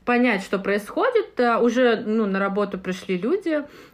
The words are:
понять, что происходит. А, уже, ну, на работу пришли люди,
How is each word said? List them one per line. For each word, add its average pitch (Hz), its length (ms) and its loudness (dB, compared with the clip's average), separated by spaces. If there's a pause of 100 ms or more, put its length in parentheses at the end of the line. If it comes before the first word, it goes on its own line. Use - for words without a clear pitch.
понять, 240 380 2
что 196 160 -4
происходит. 254 800 -2
А, 233 200 2
уже, 233 460 4
ну, 214 220 0
на 190 120 0
работу 196 380 -2
пришли 185 400 -6
люди, 302 460 -2 (300)